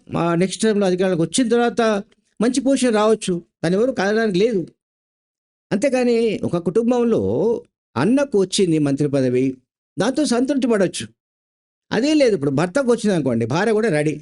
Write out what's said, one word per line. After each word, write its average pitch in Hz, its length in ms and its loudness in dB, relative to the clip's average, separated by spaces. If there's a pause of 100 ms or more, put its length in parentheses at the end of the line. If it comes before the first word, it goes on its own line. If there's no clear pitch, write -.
(160)
ఆ, 170 180 0
నెక్స్ట్ 185 280 -2
టైంలో 208 240 2
అధికారంలోకి 180 360 0
వచ్చిన 233 260 0
తర్వాత 233 320 0 (600)
మంచి 254 180 0
పొజిషన్ 247 340 2
రావచ్చు, 214 480 0 (220)
దాన్ని 180 160 0
ఎవరు 254 120 0
కాదనడానికి 214 460 0
లేదు. 202 280 0 (1040)
అంతేకాని 233 680 0
ఒక - 180 -4
కుటుంబంలో 196 1040 0 (340)
అన్నకు 226 440 2
వచ్చింది 185 380 0
మంత్రి 147 300 0
పదవి, 131 480 0 (420)
దాంతో 269 260 0
సంతృప్తి 262 440 0
పడవచ్చు. 196 400 0 (840)
అదే 262 220 0
లేదు, 262 200 4
ఇప్పుడు 143 160 -2
భర్తకు 180 400 0
వచ్చింది 220 240 0
అనుకోండి, 127 320 0
భార్య 180 260 0
కూడా 220 160 0
రెడీ, 151 340 0